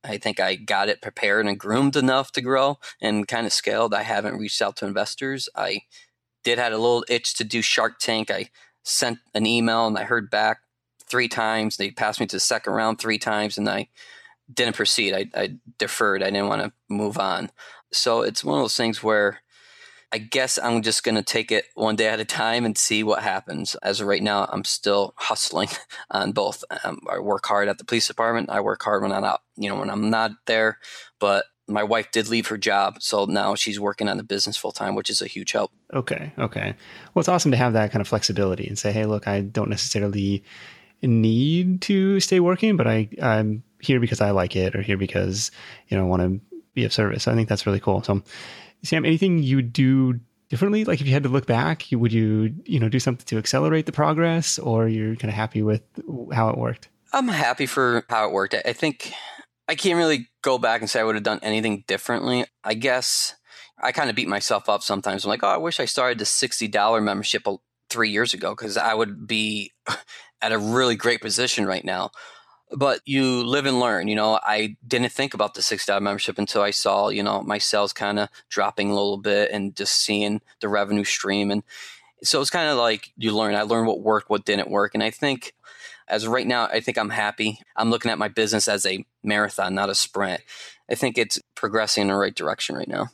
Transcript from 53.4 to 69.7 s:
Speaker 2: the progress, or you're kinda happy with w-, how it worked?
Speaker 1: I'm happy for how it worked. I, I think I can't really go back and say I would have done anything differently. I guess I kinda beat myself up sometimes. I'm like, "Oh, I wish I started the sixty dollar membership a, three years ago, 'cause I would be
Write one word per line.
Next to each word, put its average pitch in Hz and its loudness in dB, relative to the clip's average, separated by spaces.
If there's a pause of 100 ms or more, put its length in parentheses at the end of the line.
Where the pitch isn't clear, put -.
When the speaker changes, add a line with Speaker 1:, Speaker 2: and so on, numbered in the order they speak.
Speaker 2:
the 160 -6
progress, 160 2
or 113 2
you're 110 -2
kinda 107 -4
happy 107 -2
with 107 2 (140)
w-, 143 -10
how 113 2
it 117 -2
worked? 117 -6 (240)
Speaker 1:
I'm 254 2
happy 147 0
for 123 2
how 110 2
it 80 -2
worked. 98 0
I, 107 0
I 120 0
think - -4 (520)
I 160 -2
can't 170 2
really 156 2 (140)
go 131 2
back 113 2
and 107 -4
say 113 2
I 110 2
would 110 2
have 104 -2
done 107 0
anything 107 -2
differently. 120 -2 (180)
I 110 -2
guess 127 0 (480)
I 123 0
kinda 135 0
beat 104 -2
myself 101 0
up 104 2
sometimes. 98 -2
I'm 104 -2
like, 113 0
"Oh, 101 2
I - 2
wish 165 -2
I 120 0
started 123 0
the 104 -2
sixty - -2
dollar 107 4
membership 104 -2
a, 98 -2 (320)
three 110 0
years 110 0
ago, 92 -4
'cause 107 -6
I 113 2
would 107 -2
be 107 -2 (140)